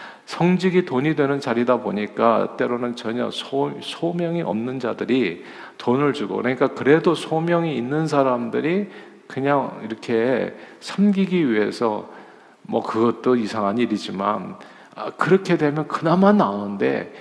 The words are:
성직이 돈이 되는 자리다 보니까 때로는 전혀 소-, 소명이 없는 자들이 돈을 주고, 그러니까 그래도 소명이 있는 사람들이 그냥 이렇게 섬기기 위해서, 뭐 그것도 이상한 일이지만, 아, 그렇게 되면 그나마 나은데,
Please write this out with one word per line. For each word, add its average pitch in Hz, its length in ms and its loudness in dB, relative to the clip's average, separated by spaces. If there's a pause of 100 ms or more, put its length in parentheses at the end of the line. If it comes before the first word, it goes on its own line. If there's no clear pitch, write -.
(260)
성직이 180 580 2
돈이 143 320 0
되는 139 240 2
자리다 120 400 2
보니까 104 760 0
때로는 120 400 -2
전혀 117 340 -4
소-, 139 500 -4
소명이 170 600 -4
없는 120 360 -4
자들이 110 680 -2 (340)
돈을 135 340 2
주고, 98 240 -4
그러니까 127 320 0
그래도 156 460 4
소명이 165 640 -2
있는 139 300 -2
사람들이 135 840 0 (380)
그냥 135 580 -2
이렇게 113 680 0 (260)
섬기기 185 680 2
위해서, 107 580 0 (540)
뭐 113 200 -2
그것도 117 540 2
이상한 107 420 -2
일이지만, 101 800 -2 (380)
아, 107 160 -8
그렇게 175 460 2
되면 147 320 0
그나마 185 440 4
나은데, 110 880 0